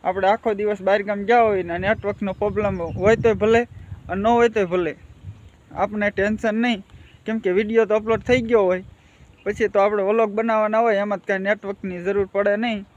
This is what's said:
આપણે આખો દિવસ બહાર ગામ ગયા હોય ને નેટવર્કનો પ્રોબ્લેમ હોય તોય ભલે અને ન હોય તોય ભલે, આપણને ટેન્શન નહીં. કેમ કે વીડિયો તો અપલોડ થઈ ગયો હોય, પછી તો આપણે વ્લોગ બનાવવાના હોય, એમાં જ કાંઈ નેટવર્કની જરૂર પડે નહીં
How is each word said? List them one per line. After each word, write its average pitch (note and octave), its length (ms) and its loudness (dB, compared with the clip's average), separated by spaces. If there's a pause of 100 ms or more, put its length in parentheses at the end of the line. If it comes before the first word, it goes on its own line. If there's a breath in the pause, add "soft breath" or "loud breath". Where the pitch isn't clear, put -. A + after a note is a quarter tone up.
આપણે F#3 240 0
આખો A3 260 0
દિવસ G#3 280 -2
બહાર G3 260 2
ગામ G3+ 200 -4
ગયા A#3 200 4
હોય F#3+ 220 -2
ને E3+ 80 -6
નેટવર્કનો G3+ 560 -4
પ્રોબ્લેમ G3+ 440 -2 (160)
હોય G3 220 4
તોય G#3+ 260 0
ભલે A3+ 180 4 (480 loud breath)
અને F#3 140 -4
ન G#3+ 40 0
હોય A#3 220 4
તોય G#3 240 0
ભલે, F3 200 -2 (800)
આપણને G#3 380 -2
ટેન્શન G#3 520 -2
નહીં. A#3 180 0 (420 soft breath)
કેમ A3 180 -4
કે F#3+ 120 -2
વીડિયો A3 340 2
તો G#3+ 140 2
અપલોડ A3 240 -2
થઈ B3 240 2
ગયો A3 160 4
હોય, F#3 180 0 (640 soft breath)
પછી G#3 240 -2
તો G3 160 2
આપણે G3+ 240 0
વ્લોગ A3 240 2
બનાવવાના A3 540 0
હોય, G3+ 180 2
એમાં G3+ 160 -4
જ - 60 -16
કાંઈ G3 220 -2
નેટવર્કની G3 560 -6
જરૂર G3 280 -2
પડે G3+ 240 2
નહીં A3 260 -4 (140)